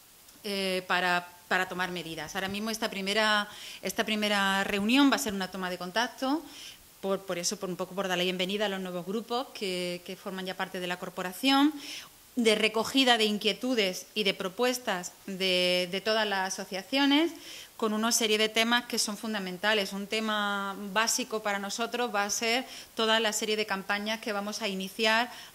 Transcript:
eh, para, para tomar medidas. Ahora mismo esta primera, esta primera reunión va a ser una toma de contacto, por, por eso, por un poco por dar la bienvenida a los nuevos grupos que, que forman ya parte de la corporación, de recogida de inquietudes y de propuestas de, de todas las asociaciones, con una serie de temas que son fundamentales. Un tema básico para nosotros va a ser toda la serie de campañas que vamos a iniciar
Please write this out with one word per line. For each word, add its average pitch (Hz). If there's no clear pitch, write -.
eh, 190
para, 180
para 185
tomar 180
medidas. 160
Ahora 190
mismo 208
esta 220
primera, 208
esta 208
primera 202
reunión 233
va 220
a 285
ser 214
una 190
toma 185
de 180
contacto, 240
por, 190
por 175
eso, 175
por 185
un 175
poco 185
por 190
dar 180
la 175
bienvenida 185
a -
los 190
nuevos 180
grupos 233
que, 180
que 185
forman 185
ya 185
parte 190
de 180
la 180
corporación, 262
de 226
recogida 226
de 220
inquietudes 208
y 214
de 190
propuestas 202
de, 180
de 190
todas 220
las 190
asociaciones, 277
con 220
una 220
serie 214
de 220
temas 233
que 226
son 208
fundamentales. 202
Un 196
tema 208
básico 226
para 202
nosotros 233
va 202
a 208
ser 233
toda 220
la 214
serie 214
de 214
campañas 202
que 220
vamos 202
a 214
iniciar 220